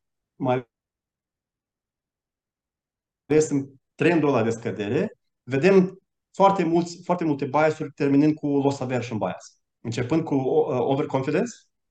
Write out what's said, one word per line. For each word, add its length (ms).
mai 340
ales 220
în 200
trendul 340
ăla 140
de 60
scădere, 720
vedem 560
foarte 320
mulți, 400
foarte 200
multe 220
bias-uri 460
terminând 420
cu 140
loss 320
aversion 380
bias. 420
Începând 440
cu, 120
uh, 440
overconfidence, 720